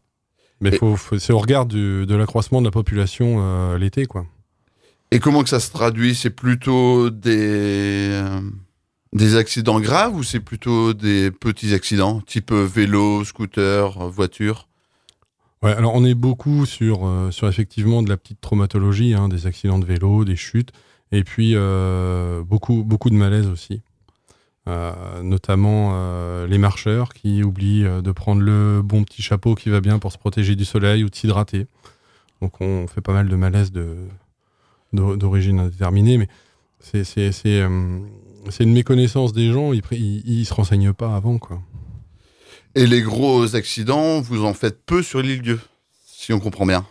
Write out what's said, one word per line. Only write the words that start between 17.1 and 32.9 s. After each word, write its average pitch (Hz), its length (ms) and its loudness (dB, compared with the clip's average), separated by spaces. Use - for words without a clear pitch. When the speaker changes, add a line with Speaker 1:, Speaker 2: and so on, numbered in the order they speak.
Speaker 1:
sur 90 160 -4
effectivement 110 560 0
de 104 60 0
la 101 80 0
petite - 240 -14
traumatologie, 101 720 0
hein, 101 160 2
des 90 180 -4
accidents 95 340 -2
de 92 40 0
vélo, 98 400 2
des 95 120 -2
chutes, 120 340 -4
et 101 120 2
puis, 113 320 0
euh, 92 840 -2
beaucoup, 104 420 -2
beaucoup 110 260 0
de 107 60 4
malaise 101 320 2
aussi. 98 340 -8
Euh, 87 540 -8
notamment, 98 720 2
euh, 90 520 -6
les 98 120 2
marcheurs 107 560 0
qui 101 280 -2
oublient, 101 420 0
euh, 92 180 -2
de 95 100 -2
prendre 101 300 0
le 104 420 2
bon 107 180 2
petit - 200 -6
chapeau 107 340 0
qui - 140 -4
va 104 100 2
bien 104 180 2
pour 98 140 -6
se - 60 -16
protéger 101 360 0
du 98 120 -2
soleil 104 360 2
ou 104 60 0
de 95 80 -10
s'hydrater. 104 500 -2
Donc 92 200 -6
on 92 260 -2
fait 92 140 -8